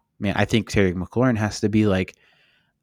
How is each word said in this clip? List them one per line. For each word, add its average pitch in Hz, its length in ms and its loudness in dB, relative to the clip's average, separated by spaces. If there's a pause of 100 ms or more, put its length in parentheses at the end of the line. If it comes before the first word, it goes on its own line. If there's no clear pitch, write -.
<sighs> - 140 -20
man, 101 160 -2
I 104 100 2
think 110 240 -2
Terry 95 240 2
McLaurin 113 440 -2
has 104 240 -4
to 107 80 0
be, 107 180 2
like, 92 280 -2 (680)